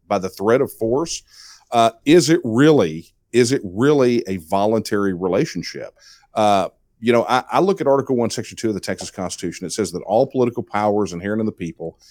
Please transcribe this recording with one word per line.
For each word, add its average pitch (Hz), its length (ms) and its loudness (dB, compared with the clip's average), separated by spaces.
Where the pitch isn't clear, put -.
by 101 120 0
the 92 100 -6
threat 113 320 2
of 127 120 -4
force, 127 500 -4
uh, 113 200 4
is 151 240 6
it 165 140 4
really, 113 680 2
is 120 200 4
it 139 120 0
really 123 640 2
a 95 100 -4
voluntary 101 800 0
relationship? 87 840 -4
Uh, 101 340 2
you 117 120 2
know, 117 160 4
I, 123 200 2
I 117 120 2
look 190 180 0
at 143 80 -2
Article 135 300 2
One, 117 120 0
Section - 280 -10
two 113 100 -4
of 110 60 0
the 92 80 -4
Texas 92 280 -8
Constitution. 90 560 -8
It 82 40 -8
says 98 240 -4
that 87 80 -8
all 113 260 0
political 120 360 -2
powers 104 500 -2
inherent 101 260 -4
in 110 60 -2
the 107 80 -4
people 82 440 -12